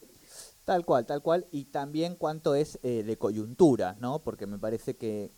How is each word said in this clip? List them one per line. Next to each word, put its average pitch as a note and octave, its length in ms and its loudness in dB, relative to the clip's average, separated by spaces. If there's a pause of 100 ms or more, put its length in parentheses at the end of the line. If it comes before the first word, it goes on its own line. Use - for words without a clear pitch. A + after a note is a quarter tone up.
(640)
Tal F3+ 180 2
cual, C3 220 2
tal D3 160 -4
cual, F3 300 2
y C#3+ 200 -8
también D#3 460 -4
cuánto D#3 360 0
es, D3 300 0
eh, A#2+ 200 0
de A2 140 -4
coyuntura, G#2+ 840 4
¿no? C3 180 -4
Porque G#2+ 260 -8
me G2+ 140 -8
parece A2 380 -4
que, G#2 400 -6